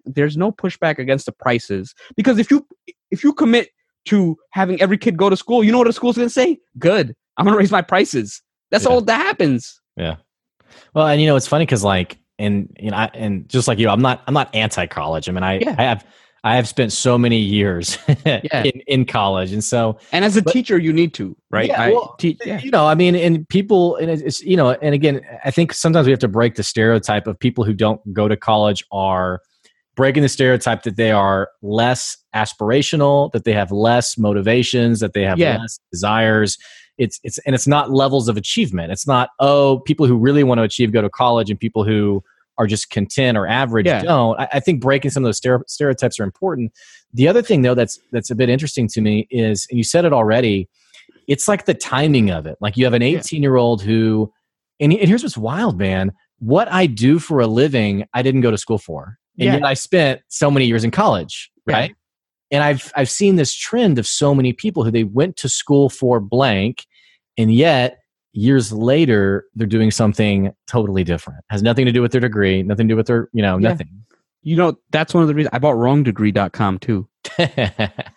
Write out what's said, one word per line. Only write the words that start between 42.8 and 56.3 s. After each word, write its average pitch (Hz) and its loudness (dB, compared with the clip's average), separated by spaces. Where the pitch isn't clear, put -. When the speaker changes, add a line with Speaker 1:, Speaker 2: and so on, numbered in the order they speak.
Speaker 2:
content 117 0
or 95 -2
average 113 0
Speaker 1:
Yeah. 135 0
Speaker 2:
don't. 127 2
I, 135 -4
I 139 0
think 139 0
breaking 135 0
some 135 -2
of 123 0
those 101 -4
stere-, 127 0
stereotypes 131 -2
are 110 -2
important. 127 -6
The 123 4
other 226 4
thing, 190 2
though, 123 2
that's, 120 -2
that's 117 -6
a 120 -6
bit 117 2
interesting 135 -2
to 113 -4
me 107 0
is, 110 -2
and 123 -4
you 113 0
said 170 0
it 165 2
already, 110 2
it's, 143 -2
like, 202 -2
the 180 0
timing 131 0
of 78 -6
it. 78 -14
Like, 104 -4
you 127 2
have 123 2
an 120 2
Speaker 1:
Yeah. 147 0
Speaker 2:
eighteen-year-old 127 0
who, 110 0
and, 147 4
and 208 2
here's 233 2
what's 214 -8
wild, 131 -4
man. 95 0